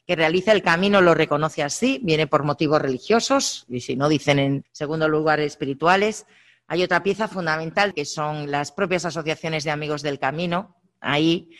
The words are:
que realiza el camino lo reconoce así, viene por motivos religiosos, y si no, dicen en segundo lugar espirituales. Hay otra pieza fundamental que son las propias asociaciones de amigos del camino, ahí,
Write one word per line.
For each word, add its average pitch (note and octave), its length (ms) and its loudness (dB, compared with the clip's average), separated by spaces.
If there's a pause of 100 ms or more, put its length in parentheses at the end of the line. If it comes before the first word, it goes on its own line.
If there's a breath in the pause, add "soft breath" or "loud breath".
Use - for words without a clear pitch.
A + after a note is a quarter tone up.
que F3 120 -2
realiza E3+ 340 2
el G3+ 100 6
camino G3 380 4
lo F3 140 8
reconoce D3+ 500 0
así, B3 400 0
viene D#3 240 2
por C#3+ 160 2
motivos D3+ 380 0
religiosos, A3+ 880 -2
y B2 100 -8
si B2+ 160 -6
no, C#3 140 2
dicen C#3+ 280 2
en C#3 360 0
segundo D#3 340 -4
lugar D#3 320 0
espirituales. D#3 880 0 (420 soft breath)
Hay F3 160 -2
otra F3 200 0
pieza G3+ 260 -2
fundamental E3 640 -2
que D3 100 -6
son D3+ 480 -6
las C#3+ 220 -4
propias F3+ 320 -2
asociaciones D#3 580 -4
de D3+ 80 -2
amigos D3 300 -4
del C#3 180 -4
camino, E3+ 560 -4 (240)
ahí, D#3+ 600 0